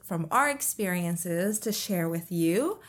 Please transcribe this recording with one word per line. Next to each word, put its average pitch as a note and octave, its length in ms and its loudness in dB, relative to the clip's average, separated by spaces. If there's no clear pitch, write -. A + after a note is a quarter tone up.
from E3 260 -4
our C4+ 180 4
experiences F3+ 1120 0
to A3 100 -2
share F3 360 0
with E3 240 -4
you F#3 460 2